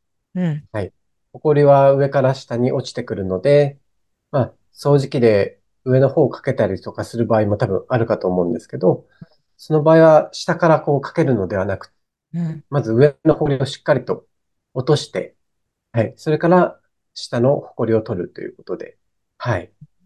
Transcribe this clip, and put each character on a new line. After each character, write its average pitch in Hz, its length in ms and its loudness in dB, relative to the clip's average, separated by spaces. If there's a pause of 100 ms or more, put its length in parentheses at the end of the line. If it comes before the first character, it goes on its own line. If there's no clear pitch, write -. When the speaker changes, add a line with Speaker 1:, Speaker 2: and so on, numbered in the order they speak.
(360)
Speaker 1:
う 180 40 -6
ん。 151 300 -4
Speaker 2:
は 107 120 -8
い。 92 100 -10 (400)
埃 147 320 2
は 139 300 6
上 139 140 0
か 139 140 0
ら 131 100 0
下 123 240 -10
に 123 140 0
落 - 180 -6
ち - 60 -18
て 123 80 -8
く 120 100 -14
る 98 120 -6
の 92 160 -4
で、 143 360 2 (540)
ま 139 100 -2
あ、 - 120 -4 (200)
掃 143 280 0
除 139 80 -6
機 143 100 -6
で 107 400 2 (260)
上 131 140 2
の 135 100 4
方 151 140 0
を 120 80 2
か - 120 -14
け 131 120 -4
た 104 140 0
り 92 120 -6
と - 120 -14
か 107 100 -10
す - 140 -12
る 117 100 -2
場 110 140 0
合 104 60 0
も 101 100 -2
多 123 100 -2
分 95 220 -4
あ 127 100 -2
る 113 80 0
か 107 120 -2
と 92 100 -4
思 90 160 0
う - 20 -2
ん 85 60 -4
で 82 80 -6
す - 80 -20
け - 100 -12
ど、 175 260 0 (520)
そ - 160 -8
の 156 100 2
場 156 120 6
合 165 40 6
は 160 320 6
下 - 240 -6
か 165 140 0
ら 151 120 4
こ 143 180 -2
う - 20 -2
か - 120 -10
け 165 120 -2
る 135 100 2
の 95 140 -2
で 104 80 -6
は 95 80 -2
な 98 120 -4
く、 - 160 -20 (420)
Speaker 1:
う 170 60 -6
ん。 160 300 -8
Speaker 2:
ま 139 120 -2
ず 110 100 -4
上 139 320 4
の 156 100 4
埃 143 220 -2
を 131 100 -4
し - 140 -14
っ - 20 -20
か 151 120 0
り 127 100 -2
と - 220 -8 (480)
落 131 120 -6
と 151 80 2
し - 140 -4
て、 - 260 -10 (560)
は 117 120 0
い。 - 120 -4
そ - 160 -8
れ 151 80 0
か 170 80 -2
ら 175 320 2 (360)
下 - 260 -8
の 135 160 2
埃 113 380 -4
を 110 60 2
取 101 220 -8
る - 60 -8
と - 140 -16
い - 40 -10
う - 100 -16
こ - 60 -20
と 90 140 -10
で、 - 200 -18 (420)
は 110 200 -4
い。 - 140 -14 (340)